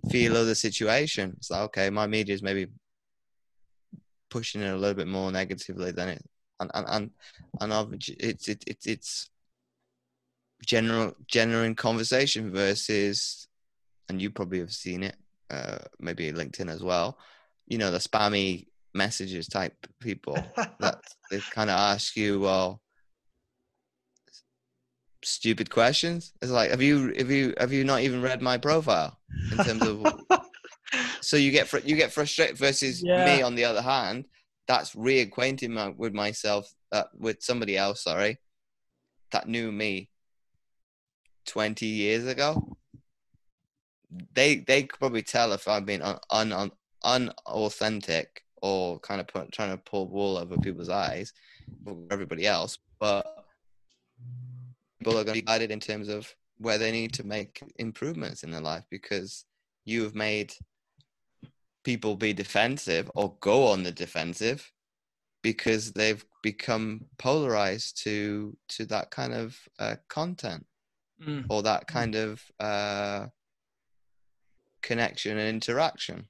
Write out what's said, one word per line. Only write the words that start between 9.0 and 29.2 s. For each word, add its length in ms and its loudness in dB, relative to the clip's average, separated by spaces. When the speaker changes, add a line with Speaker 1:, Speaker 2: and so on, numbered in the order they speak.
Speaker 1:
general, 480 2
genuine 480 4
conversation 760 2
versus, 960 0
and 140 -4
you 100 -2
probably 280 -4
have 120 -6
seen 320 -6
it, 140 -8
uh, 300 -8
maybe 320 -4
LinkedIn 380 -6
as 120 -8
well, 360 0
you 100 -2
know, 140 2
the 80 0
spammy 680 2
messages 540 -2
type 280 -2
people 360 -6
Speaker 2:
<laughs> 240 -4
Speaker 1:
that 220 0
they 120 -2
kinda 200 2
ask 420 2
you, 240 2
well, 420 2
stupid 460 0
questions. 720 2
It's 100 -2
like, 180 4
"Have 120 4
you, 360 6
have 140 0
you, 260 2
have 160 2
you 100 4
not 180 4
even 200 0
read 200 0
my 160 2
profile?" 640 2